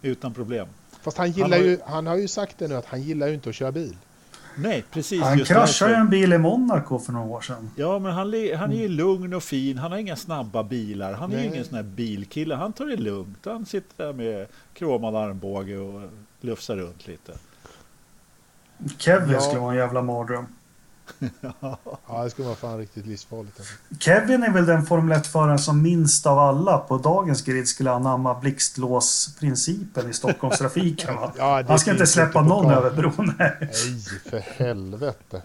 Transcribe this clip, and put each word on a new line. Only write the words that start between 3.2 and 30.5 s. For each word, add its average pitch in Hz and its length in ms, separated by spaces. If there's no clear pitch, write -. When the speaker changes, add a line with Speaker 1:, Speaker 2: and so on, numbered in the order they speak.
Speaker 2:
ju 151 80
inte 135 140
att 110 60
köra 131 180
bil. 139 240
Speaker 1:
Nej, 156 320
precis, 160 320
Speaker 3:
Han 139 160
Speaker 1:
just 135 120
Speaker 3:
kraschade 214 400
ju 226 40
Speaker 1:
därför. 226 100
Speaker 3:
en 196 60
bil 190 220
i 170 60
Monaco 180 600
för - 140
några 117 140
år 113 140
sedan. 113 360
Speaker 1:
Ja, 170 220
men 190 140
han 190 180
le-, 214 260
han 208 160
är 220 40
ju 226 80
Speaker 3:
Mm. 185 120
Speaker 1:
lugn 180 380
och 175 80
fin. 135 360
Han 165 140
har 196 60
inga 190 180
snabba 117 480
bilar. 104 480
Han 127 200
är - 40
ju - 60
Speaker 2:
Nej. 208 100
Speaker 1:
ingen 131 120
sån - 100
här 110 80
bilkille. 110 720
Han 185 180
tar 277 140
det 262 100
lugnt. 202 480
Han 220 220
sitter - 380
där 147 80
med 113 340
kromad 117 420
armbåge 98 640
och 101 240
lufsar 113 360
runt 87 300
lite. 85 260
Speaker 3:
Kevin 170 320
Speaker 2:
Ja. 135 100
Speaker 3:
skulle 139 200
vara 123 120
en 127 60
jävla 123 240
mardröm. 120 440
Speaker 1:
<laughs> 127 120
Ja. 127 380
Speaker 2:
Ja, 117 160
det 120 60
skulle 131 160
vara 117 100
fan 113 220
riktigt 107 280
livsfarligt, 107 540
alltså. - 140
Speaker 3:
Kevin 220 420
är 226 100
väl 180 140
den 165 200
Formel 160 320
ett-föraren 151 400
som 147 240
minst 165 440
av 139 120
alla 143 400
på 131 200
dagens 156 440
grid 127 260
skulle 135 220
anamma 127 500
blixtlåsprincipen 131 1700
i - 20
Stockholmstrafiken, - 1040